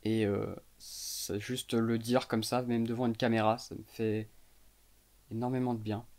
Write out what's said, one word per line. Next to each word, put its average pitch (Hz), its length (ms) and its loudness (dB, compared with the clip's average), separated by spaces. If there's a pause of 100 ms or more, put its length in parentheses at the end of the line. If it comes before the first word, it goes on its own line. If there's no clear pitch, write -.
Et, 110 200 2
euh, 101 300 0 (240)
c'est - 600 -6
juste 123 340 -4
le 117 240 2
dire 120 300 2
comme 113 160 0
ça, 123 180 0
même 117 240 2
devant 120 200 0
une 117 100 0
caméra, 113 420 4
ça - 160 -12
me - 80 -10
fait 110 480 -2 (1000)
énormément 123 440 0
de 113 40 -4
bien. 107 280 -4 (120)